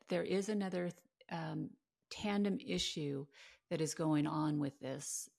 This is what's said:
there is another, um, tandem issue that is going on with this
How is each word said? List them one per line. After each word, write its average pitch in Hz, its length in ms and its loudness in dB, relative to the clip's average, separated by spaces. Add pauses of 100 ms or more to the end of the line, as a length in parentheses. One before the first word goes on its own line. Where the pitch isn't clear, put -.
there 170 140 2
is 190 260 2
another, 185 440 0 (400)
um, 160 360 -4 (420)
tandem 202 540 2
issue 143 640 -2 (440)
that 160 100 0
is 151 140 0
going 156 320 4
on 151 340 2
with 143 180 -2
this 135 500 -6 (100)